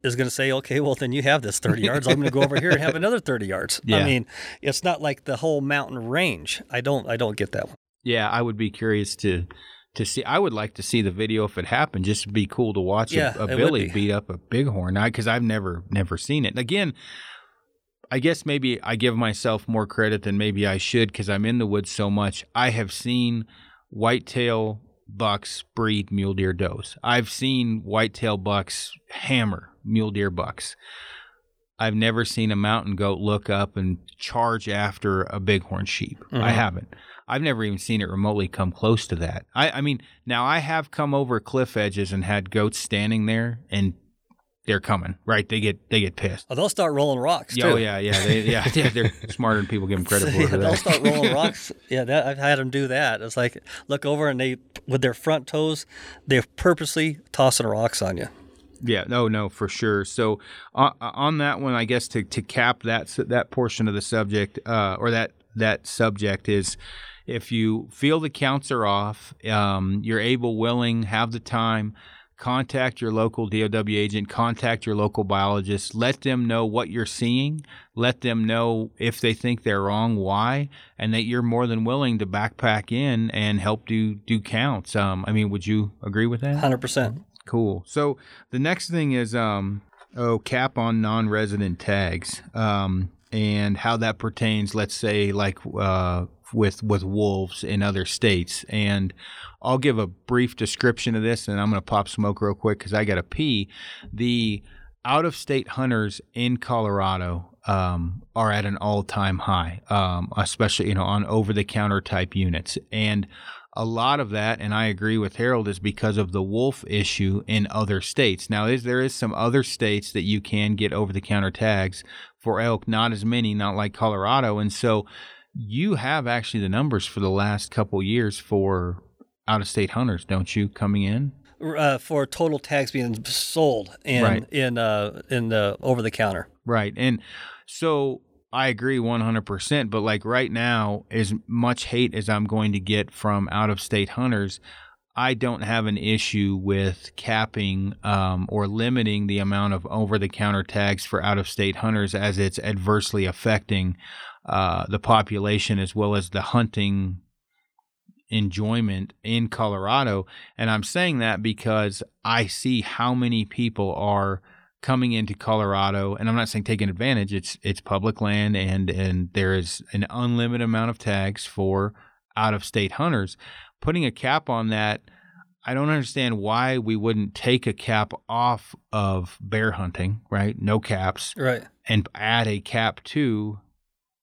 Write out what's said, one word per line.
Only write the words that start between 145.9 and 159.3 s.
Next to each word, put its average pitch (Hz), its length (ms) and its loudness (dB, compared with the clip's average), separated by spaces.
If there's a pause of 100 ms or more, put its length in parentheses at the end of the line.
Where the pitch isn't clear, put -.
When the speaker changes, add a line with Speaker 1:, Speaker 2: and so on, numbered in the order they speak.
Speaker 2:
issue 101 640 0
with 98 540 0
capping, 101 880 -2
um, 95 460 2
or 101 180 0
limiting 110 580 0
the 101 140 0
amount 101 340 0
of 90 140 -4
over-the-counter 101 760 0
tags 101 400 0
for - 200 -2
out-of-state 98 540 0
hunters 104 360 0
as 101 240 0
it's 98 220 0
adversely 101 640 0
affecting, 95 720 0 (480)
uh, 87 420 0
the 98 120 -2
population 104 800 2
as 95 160 -4
well 104 200 2
as 90 140 -2
the 98 120 -2
hunting 101 800 0 (1080)
enjoyment 104 840 0 (100)
in 113 240 0